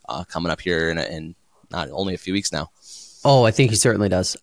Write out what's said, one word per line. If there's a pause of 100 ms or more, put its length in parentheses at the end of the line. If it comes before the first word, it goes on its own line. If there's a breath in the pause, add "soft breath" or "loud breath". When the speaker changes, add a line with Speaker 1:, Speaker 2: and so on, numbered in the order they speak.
Speaker 1:
uh,
coming
up
here
in,
in (360)
not
only
a
few
weeks
now? (560 loud breath)
Speaker 2:
Oh,
I
think
he
certainly
does.